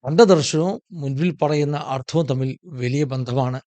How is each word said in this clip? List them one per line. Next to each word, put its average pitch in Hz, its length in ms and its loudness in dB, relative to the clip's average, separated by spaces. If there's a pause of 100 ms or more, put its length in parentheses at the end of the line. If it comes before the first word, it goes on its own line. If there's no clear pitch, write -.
കണ്ട 160 160 4
ദർശനവും 180 540 4 (160)
മുൻപിൽ 143 440 -2
പറയുന്ന 147 420 0 (100)
അർത്ഥവും 135 380 -4
തമ്മിൽ 131 240 -2 (240)
വലിയ 131 300 -2
ബന്ധമാണ്. 127 640 -4